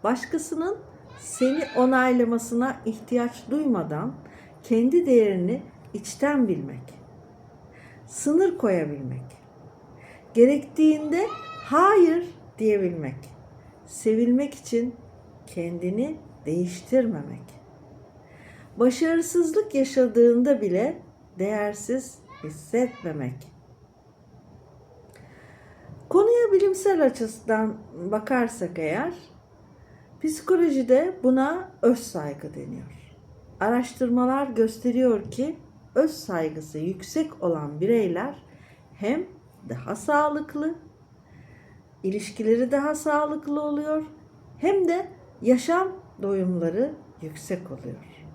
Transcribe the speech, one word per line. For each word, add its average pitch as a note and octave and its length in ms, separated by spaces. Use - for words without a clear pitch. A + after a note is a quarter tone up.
Başkasının D#4+ 720
seni C4+ 440
onaylamasına B3 1080
ihtiyaç A#3+ 680
duymadan A3 640
kendi C4 440
değerini G#3+ 560
içten B3 540
bilmek. C#3 520
Sınır F4 520
koyabilmek. D3 640
Gerektiğinde D4+ 920
hayır F4 600
diyebilmek. F3 580
Sevilmek A#3+ 680
için A#3 400
kendini F3+ 680
değiştirmemek. F3 1120
Başarısızlık E4 960
yaşadığında B3 880
bile G#3 420
değersiz G#3 800
hissetmemek. D#3 1080
Konuya A4 440
bilimsel F#4+ 520
açıdan A3 720
bakarsak G#3+ 680
eğer, F#3 340
psikolojide D#4 1000
buna C4+ 480
öz A#3 160
saygı D3 560
deniyor. - 600
Araştırmalar B3 840
gösteriyor A3+ 840
ki D4+ 260
öz D#4 160
saygısı D#3+ 680
yüksek F#3+ 640
olan D3+ 380
bireyler G#3 640
hem D4 340
daha B2+ 280
sağlıklı, D4+ 800
ilişkileri A3 680
daha C#4+ 240
sağlıklı D4+ 680
oluyor, D4+ 440
hem F#4 300
de F4+ 200
yaşam E4 460
doyumları F#3+ 720
yüksek D#3+ 480
oluyor. - 640